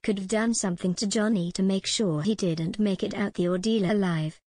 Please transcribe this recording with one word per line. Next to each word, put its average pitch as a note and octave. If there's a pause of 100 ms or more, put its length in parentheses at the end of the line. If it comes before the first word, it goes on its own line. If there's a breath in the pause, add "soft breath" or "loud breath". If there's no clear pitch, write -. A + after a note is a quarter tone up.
could G3+
have F#3+
done A3+
something F#3
to G#3
Johnny G#3
to F#3+
make F#3+
sure D#3
he G#3+
didn't E3
make G3+
it G#3
out G3+
the F3
ordeal F#3
alive. E3+ (100)